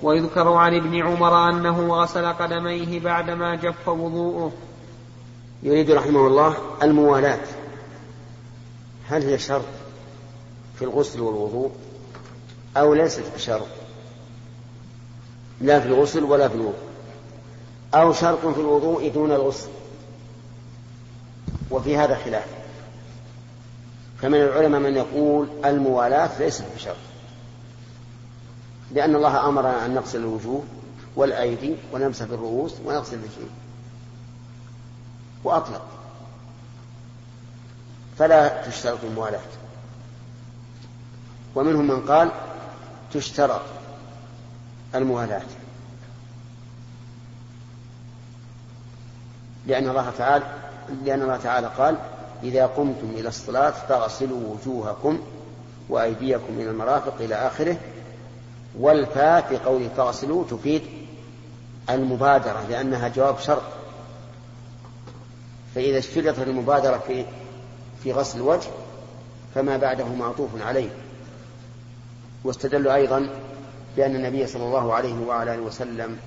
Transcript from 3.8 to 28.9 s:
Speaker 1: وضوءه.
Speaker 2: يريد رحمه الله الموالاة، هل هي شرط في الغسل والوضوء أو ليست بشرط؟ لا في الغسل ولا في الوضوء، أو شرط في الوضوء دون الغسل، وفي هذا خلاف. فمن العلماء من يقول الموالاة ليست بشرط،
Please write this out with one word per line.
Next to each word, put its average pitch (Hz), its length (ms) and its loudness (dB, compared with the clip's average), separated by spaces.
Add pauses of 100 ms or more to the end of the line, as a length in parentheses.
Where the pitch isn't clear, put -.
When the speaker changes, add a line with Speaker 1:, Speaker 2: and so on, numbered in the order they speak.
Speaker 1:
وضوءه. 170 640 -2 (1120)
Speaker 2:
يريد 147 280 6
رحمه 139 360 6
الله 151 280 8 (280)
الموالاة، 147 560 6 (1700)
هل 147 140 2
هي 139 160 2
شرط 135 260 -2 (1080)
في - 60 -8
الغسل 127 400 0
والوضوء 110 500 -2 (1040)
أو 151 160 8
ليست 156 300 4 (120)
بشرط؟ 107 320 -2 (1900)
لا 147 180 8
في 123 80 -2
الغسل 143 360 6
ولا 139 240 6
في 110 80 0
الوضوء، 110 180 -2 (1200)
أو 160 200 8
شرط 165 320 2
في 147 140 0
الوضوء 147 520 2
دون 151 200 2
الغسل، 139 380 0 (2000)
وفي 131 260 2
هذا 139 180 6 (100)
خلاف. 110 200 -2 (1800)
فمن 147 200 6
العلماء 143 400 6
من 139 140 2
يقول 147 520 2 (180)
الموالاة 139 720 4
ليست 143 260 -2 (100)
بشرط، 95 200 -8 (2000)